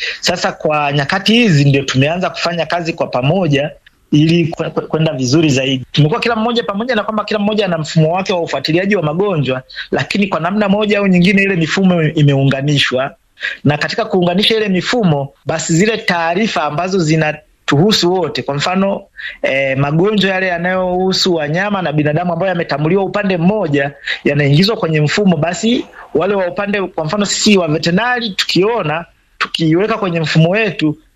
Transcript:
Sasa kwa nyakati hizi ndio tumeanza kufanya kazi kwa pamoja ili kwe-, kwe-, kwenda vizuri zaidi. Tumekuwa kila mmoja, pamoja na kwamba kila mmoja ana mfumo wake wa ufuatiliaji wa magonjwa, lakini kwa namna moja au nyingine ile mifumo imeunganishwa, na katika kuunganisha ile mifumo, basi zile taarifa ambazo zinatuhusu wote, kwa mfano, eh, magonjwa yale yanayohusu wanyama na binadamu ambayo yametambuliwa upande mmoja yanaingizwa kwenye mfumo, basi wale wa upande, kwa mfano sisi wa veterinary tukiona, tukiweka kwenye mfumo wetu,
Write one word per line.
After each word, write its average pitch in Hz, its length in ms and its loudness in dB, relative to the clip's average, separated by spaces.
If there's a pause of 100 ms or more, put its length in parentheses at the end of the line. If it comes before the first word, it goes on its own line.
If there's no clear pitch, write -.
(200)
Sasa 180 320 -2
kwa 151 420 -2
nyakati 190 400 0
hizi 190 320 4
ndio 139 180 2
tumeanza 160 460 0
kufanya 170 360 -4
kazi 170 280 -4
kwa 139 140 -4
pamoja 147 640 0 (400)
ili 165 360 4
kwe-, 160 220 -6
kwe-, - 180 -6
kwenda 160 260 0
vizuri 143 360 2
zaidi. 131 420 -2
Tumekuwa 151 280 2
kila 233 160 -2
mmoja, 226 280 -2
pamoja 220 320 -4
na 208 80 -2
kwamba 214 200 -4
kila 208 160 -4
mmoja 208 260 0
ana 170 120 -2
mfumo 156 360 2
wake 190 200 -2
wa 175 80 0
ufuatiliaji 170 540 -2
wa 175 80 0
magonjwa, 151 600 -2 (280)
lakini 196 360 -2
kwa 175 120 -2
namna 196 300 0
moja 208 300 2
au 202 80 2
nyingine 190 360 4
ile 196 120 0
mifumo 180 480 2
imeunganishwa, 139 1120 2 (480)
na 147 140 2
katika 214 280 -2
kuunganisha 196 520 0
ile 214 100 -2
mifumo, 175 680 0 (120)
basi 160 280 -2
zile 214 240 2
taarifa 175 680 0
ambazo 170 360 -2
zinatuhusu 160 1120 0
wote, 170 280 -2
kwa 143 140 -6
mfano, 190 460 -2 (400)
eh, 135 360 0
magonjwa 185 540 2
yale 190 160 -2
yanayohusu 185 880 0
wanyama 180 460 -2
na 151 120 -2
binadamu 151 400 0
ambayo 175 160 -2
yametambuliwa 170 540 0
upande 190 340 -2
mmoja 160 540 0 (320)
yanaingizwa 147 540 2
kwenye 160 240 0
mfumo, 170 360 2
basi 190 480 -2 (300)
wale 185 200 0
wa 190 120 0
upande, 202 340 -4
kwa 175 240 -4
mfano 202 200 -2
sisi 208 320 2
wa 170 100 2
veterinary 208 640 0
tukiona, 175 760 -2 (320)
tukiweka 180 600 0
kwenye 175 220 -2
mfumo 160 300 2
wetu, 175 480 -2 (180)